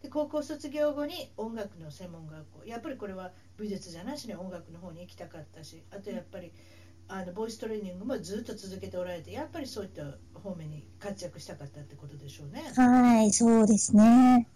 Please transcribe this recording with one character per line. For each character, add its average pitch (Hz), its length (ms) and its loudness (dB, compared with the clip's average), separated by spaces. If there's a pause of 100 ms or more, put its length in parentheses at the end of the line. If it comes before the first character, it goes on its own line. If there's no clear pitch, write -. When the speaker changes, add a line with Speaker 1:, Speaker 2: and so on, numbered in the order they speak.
Speaker 1:
で、 254 60 -14
高 294 180 -4
校 302 160 -6
卒 302 280 -10
業 294 220 0
後 294 140 -6
に 320 300 -12
音 226 180 -8
楽 202 240 -12
の 160 120 -16
専 180 200 -16
門 165 160 -18
学 156 240 -18
校。 - 140 -20
や 233 140 -12
っ - 20 -12
ぱ 311 100 -12
り 254 60 -10
こ 202 100 -12
れ 196 60 -10
は 185 200 -12 (260)
美 214 100 -8
術 190 220 -10
じ 165 80 -16
ゃ 180 60 -14
な 285 120 -10
し 240 100 -14
に 196 80 -12
音 185 160 -12
楽 170 220 -16
の 165 60 -20
方 175 140 -16
に 165 80 -18
行 180 100 -18
き - 40 -20
た 175 120 -16
か 160 120 -18
っ 151 60 -16 (100)
た 165 100 -20
し、 160 260 -20
あ 202 60 -18
と 202 140 -14
や 220 100 -8
っ - 100 -18
ぱ 190 80 -14
り、 170 140 -16 (560)
あ 190 160 -10
の、 180 80 -12
ボ 220 140 -6
イ 233 40 -10
ス - 80 -14
ト 226 100 -10
レ 220 80 -6
ー 208 60 -8
ニ 185 80 -10
ン 180 80 -12
グ 208 60 -12
も 262 140 -6
ず 196 200 -8
っ 247 40 -8
と 214 120 -12
続 190 260 -14
け 190 80 -12
て 185 80 -10
お 180 80 -6
ら 180 80 -8
れ 170 80 -10
て、 175 120 -18
や 262 120 -8
っ 311 80 -14
ぱ 330 80 -10
り 262 60 -8
そ 208 160 -10
う - 20 -8
い 190 40 -14
っ - 20 -16
た - 140 -14 (340)
方 190 160 -12
面 156 160 -12
に 151 160 -16 (120)
活 196 260 -12
躍 165 160 -14
し - 40 -16
た - 120 -14
か 147 80 -16
っ 139 40 -14
た 147 120 -18
っ 143 40 -16
て 143 120 -20
こ 143 100 -18
と 147 100 -16
で 135 120 -18
し - 120 -20
ょ 147 60 -16
う - 20 -12
ね。 247 140 -12 (140)
Speaker 2:
は 247 460 8
い、 208 100 6
そ 233 300 6
う 214 40 6
で 208 120 4
す - 180 2
ね。 240 600 10